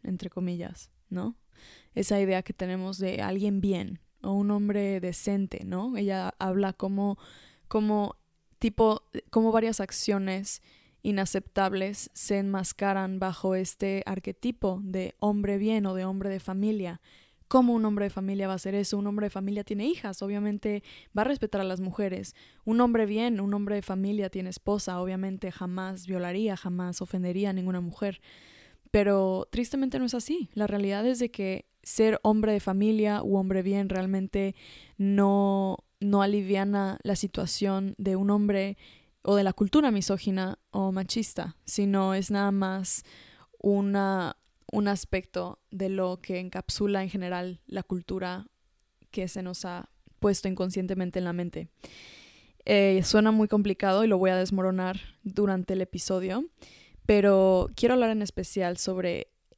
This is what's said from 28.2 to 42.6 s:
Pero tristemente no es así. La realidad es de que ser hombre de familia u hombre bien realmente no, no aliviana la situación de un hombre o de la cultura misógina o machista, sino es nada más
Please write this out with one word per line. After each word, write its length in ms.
Pero 600
tristemente 480
no 60
es 80
así. 400
La 140
realidad 380
es 140
de 100
que 360
ser 400
hombre 300
de 80
familia 600
u 120
hombre 260
bien 280
realmente 640
no, 840
no 220
aliviana 800
la 140
situación 800
de 180
un 140
hombre 480
o 120
de 80
la 100
cultura 360
misógina 720
o 200
machista, 640
sino 480
es 160
nada 220
más 520